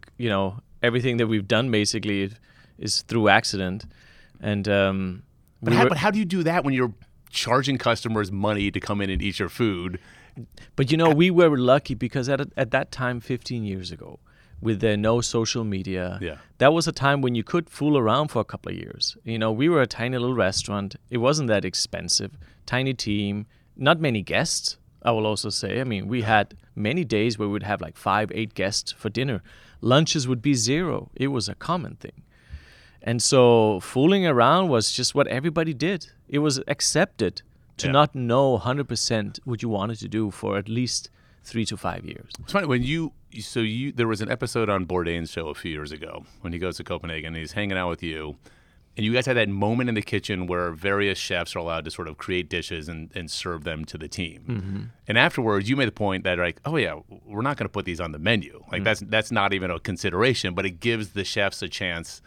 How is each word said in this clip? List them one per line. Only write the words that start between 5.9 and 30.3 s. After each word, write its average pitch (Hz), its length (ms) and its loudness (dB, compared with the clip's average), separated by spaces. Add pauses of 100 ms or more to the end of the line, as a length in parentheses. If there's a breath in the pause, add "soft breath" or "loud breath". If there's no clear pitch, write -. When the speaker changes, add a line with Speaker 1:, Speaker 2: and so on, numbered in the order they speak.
Speaker 2:
how 185 140 4
do 202 80 0
you 214 60 2
do 180 180 0
that 165 200 4
when 139 120 2
you're 123 180 2 (380)
charging 127 480 2
customers 110 520 0
money 101 400 0
to 101 80 -4
come 101 220 -2
in 98 80 0
and 95 140 -2
eat 101 160 -4
your 90 100 -2
food? 92 500 -2 (760 loud breath)
Speaker 1:
But, 135 160 2
you 160 60 6
know, 165 120 6
we 165 220 6
were 165 260 6
lucky 127 380 4
because 123 340 -4
at, 139 100 0 (160)
at 123 160 -2
that 135 200 -2
time, 123 280 -4
fifteen 120 460 -6
years 95 260 -6
ago, - 280 -16 (420 soft breath)
with, 110 220 0
uh, 107 120 4
no 110 260 4
social 117 420 -2
media, 95 580 -4
Speaker 2:
Yeah. 80 160 -6 (220 loud breath)
Speaker 1:
that 135 140 10
was 165 140 2
a 156 40 0
time 139 300 2
when 127 120 0
you 113 100 0
could 170 280 -2
fool 147 260 2
around 127 300 4
for 120 120 -2
a 104 60 0
couple - 260 -10
of 92 60 -6
years. - 460 -6
You 113 160 -4
know, 110 120 2
we 120 160 2
were 165 140 4
a 120 60 4
tiny 127 320 -4
little 123 160 0
restaurant. 101 600 0 (140)
It 123 80 -4
wasn't 135 320 2
that 98 160 2
expensive. 87 720 -4 (300 soft breath)
Tiny 131 260 0
team, 104 540 -2 (280 soft breath)
not 156 240 4
many 127 220 0
guests, - 560 -2 (260)
I 117 80 4
will 110 140 2
also 107 240 -2
say. 101 320 -2
I - 20 -4
mean, 101 240 -4
we 120 140 -2
had 107 340 4 (200)
many 123 280 0
days 110 360 2
where 104 100 -2
we'd 101 140 -4
have, 101 180 -2
like, 80 160 -12
five, 104 380 0
eight 110 180 -4
guests 98 380 -4
for - 180 -8
dinner. 117 320 -2 (400 loud breath)
Lunches 135 460 4
would 127 160 0